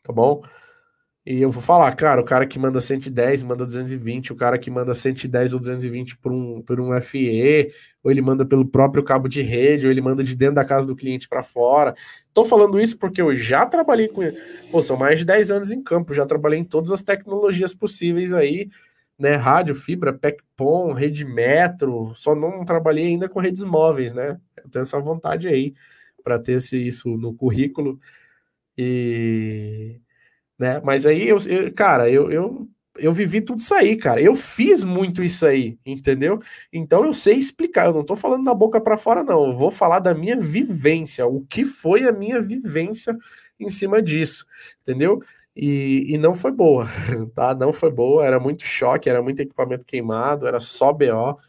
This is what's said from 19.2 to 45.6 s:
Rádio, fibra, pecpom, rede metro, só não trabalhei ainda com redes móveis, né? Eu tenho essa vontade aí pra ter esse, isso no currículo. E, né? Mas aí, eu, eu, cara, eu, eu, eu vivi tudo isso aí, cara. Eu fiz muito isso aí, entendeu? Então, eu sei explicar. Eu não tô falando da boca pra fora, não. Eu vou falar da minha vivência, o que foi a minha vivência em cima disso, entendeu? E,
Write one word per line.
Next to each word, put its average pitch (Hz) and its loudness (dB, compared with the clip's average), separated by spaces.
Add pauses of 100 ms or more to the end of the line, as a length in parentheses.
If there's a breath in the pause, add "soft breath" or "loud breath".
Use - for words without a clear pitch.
Rádio, 143 2
fibra, 160 -4
pecpom, 147 -2
rede 147 -4
metro, 127 0
só 151 -2
não 175 -4
trabalhei 160 0
ainda 175 -2
com 185 -8
redes 185 -4
móveis, 156 0
né? 143 -8 (240)
Eu 135 -20
tenho 127 -6
essa - -6
vontade 160 -6
aí 139 -2 (500 soft breath)
pra 120 -2
ter 120 -4
esse, 127 -4
isso 123 -6
no 117 -8
currículo. 135 -2 (800 soft breath)
E, 113 -4 (560)
né? 127 -2
Mas 135 2
aí, 160 4
eu, 214 6 (120)
eu, 185 -2
cara, 139 2
eu, 135 4
eu, 190 -4 (280)
eu 156 0
vivi 185 0
tudo 226 -8
isso 233 0
aí, 220 4
cara. 131 0
Eu 208 8
fiz 269 2
muito 180 -2
isso 175 -2
aí, 131 2
entendeu? 135 -2 (340 loud breath)
Então, 165 2
eu 311 0
sei 208 4
explicar. 294 0
Eu 170 2
não 151 -2
tô 175 -4
falando 262 -2
da 247 2
boca 220 4
pra 214 2
fora, 226 0
não. 160 4
Eu 127 -2
vou 147 2
falar 185 2
da 180 2
minha 190 -2
vivência, 160 -2
o 135 0
que 214 -6
foi 247 0
a 240 4
minha 220 -4
vivência 214 -6 (420 soft breath)
em 202 -10
cima 196 0
disso, 156 -2 (340 loud breath)
entendeu? 143 0 (360 loud breath)
E, 139 0